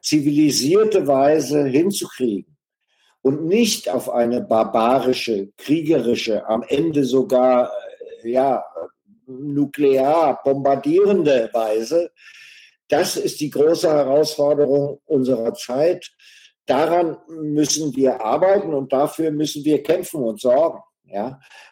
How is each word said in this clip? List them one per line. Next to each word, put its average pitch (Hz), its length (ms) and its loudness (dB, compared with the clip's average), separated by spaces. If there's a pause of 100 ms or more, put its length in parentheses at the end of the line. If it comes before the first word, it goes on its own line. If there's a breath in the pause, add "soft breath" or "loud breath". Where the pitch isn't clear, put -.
zivilisierte 151 1080 2
Weise 143 580 2
hinzukriegen 131 920 -2 (640)
und 151 240 -2
nicht 208 440 0
auf - 200 -4
eine 120 320 -2
barbarische, 113 1160 0
kriegerische, 123 920 -2
am 113 200 -2
Ende 143 360 0
sogar, 123 680 2 (520)
äh, 117 80 -8
ja, 131 320 0 (640)
nuklear 143 1160 0
bombardierende 139 1080 2
Weise, 117 580 -2 (800 loud breath)
das 156 260 0
ist - 240 -4
die 151 100 -4
große 160 400 2
Herausforderung 143 1160 2
unserer 123 480 0
Zeit. 156 580 -2 (540 soft breath)
Daran 160 520 0 (120)
müssen 151 640 -2
wir 131 260 0
arbeiten 165 520 2
und 135 180 -4
dafür 151 400 0
müssen 151 320 -6
wir 147 180 2
kämpfen 165 420 -2
und 110 180 -4
sorgen, 139 380 2 (260)
ja, 110 340 -8 (320 loud breath)